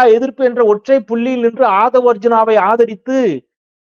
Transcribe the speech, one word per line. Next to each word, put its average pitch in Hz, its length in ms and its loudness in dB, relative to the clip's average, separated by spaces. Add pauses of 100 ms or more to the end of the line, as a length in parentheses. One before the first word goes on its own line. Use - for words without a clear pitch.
(140)
எதிர்ப்பு 269 320 -2
என்ற 240 200 -2
ஒற்றை 208 360 0
புள்ளியில் 233 440 -4
நின்று 233 200 -2 (100)
ஆதவ 247 360 2
அர்ஜுனாவை 226 440 0 (140)
ஆதரித்து, 233 480 -2 (680)